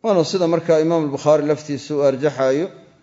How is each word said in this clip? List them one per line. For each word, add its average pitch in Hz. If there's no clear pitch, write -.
Waana 196
sida 180
markaa 165
Imaam 165
al-Bukhaari 147
laftiisu 147
u 139
arjaxayo. 139